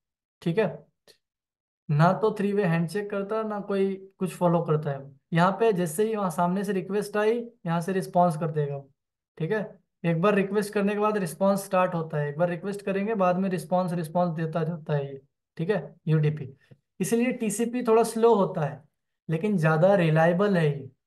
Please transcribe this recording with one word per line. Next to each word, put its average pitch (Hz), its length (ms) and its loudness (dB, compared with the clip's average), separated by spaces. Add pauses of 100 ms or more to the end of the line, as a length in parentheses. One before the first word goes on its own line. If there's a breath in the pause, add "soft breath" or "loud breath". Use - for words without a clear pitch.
(420)
ठीक 170 160 -2
है, 214 80 2 (1200)
ना 160 260 6
तो 220 240 0
थ्री 202 140 0
वे 202 120 0
हैंडशेक 170 460 0
करता 202 260 -4
है, 220 120 -4
ना 208 120 -6
कोई 196 340 -2 (240)
कुछ 180 180 -4
फॉलो 170 260 2
करता 151 280 -2
है। 139 200 -10 (220)
यहाँ 175 280 4
पे 226 120 4
जैसे 180 340 0
ही 220 100 -2
वहाँ 196 140 -2
सामने 180 340 0
से 202 80 -4
रिक्वेस्ट 196 440 -4
आई, 220 220 2 (280)
यहाँ 170 140 -2
से 190 120 -4
रिस्पॉन्स 175 440 2
कर 156 160 -4
देगा 143 240 -2
वो, 135 140 -14 (480)
ठीक 160 140 -2
है। 220 100 -2 (420)
एक 165 180 2
बार 208 120 4
रिक्वेस्ट 196 400 0
करने 202 200 0
के 208 60 -2
बाद 208 180 0
रिस्पॉन्स 190 460 0
स्टार्ट 185 300 0
होता 160 240 -4
है, 147 100 -2
एक 143 100 -8
बार 175 120 2
रिक्वेस्ट 190 320 -8
करेंगे, 202 340 -2
बाद 180 220 2
में 190 120 0
रिस्पॉन्स, 180 420 -2
रिस्पॉन्स 175 440 -2
देता 165 280 -4
जाता 160 300 -6
है 139 120 -2
ये, 135 140 -12 (360)
ठीक 165 140 -4
है, 190 240 -4 (140)
यूडीपी। 151 440 2 (480 soft breath)
इसलिए 233 340 0
टीसीपी 233 480 -2
थोड़ा 226 220 4
स्लो 226 300 4
होता 175 300 0
है, - 180 -8 (460)
लेकिन 185 300 0
ज़्यादा 160 380 4
रिलायबल 175 600 4
है 160 120 2
ये, 135 220 -6 (160)